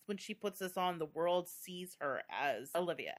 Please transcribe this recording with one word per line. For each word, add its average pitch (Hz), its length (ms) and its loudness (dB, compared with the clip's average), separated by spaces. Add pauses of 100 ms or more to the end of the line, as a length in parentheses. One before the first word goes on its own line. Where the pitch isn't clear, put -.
when 202 100 -2
she - 160 -8
puts - 280 -4
this 185 180 -2
on, 180 200 2
the 165 80 2
world 175 420 4
sees 180 520 -10
her 135 300 0
as 123 440 0
Olivia. 170 440 0